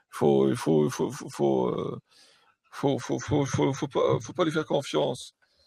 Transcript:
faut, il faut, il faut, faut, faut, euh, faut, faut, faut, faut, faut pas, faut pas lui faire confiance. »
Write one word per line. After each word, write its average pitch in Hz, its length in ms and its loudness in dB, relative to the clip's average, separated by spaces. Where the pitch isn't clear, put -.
faut, 67 380 4
il 123 80 2
faut, 156 280 2
il 135 60 0
faut, 151 200 -2
faut, 135 180 -12
faut, 135 400 0
euh, - 300 -4
faut, 139 300 0
faut, - 180 -4
faut, 143 260 0
faut, 143 280 2
faut 139 160 -4
pas, 135 320 2
faut - 120 -12
pas 180 120 -2
lui 156 80 0
faire 156 120 -2
confiance. » 143 720 -2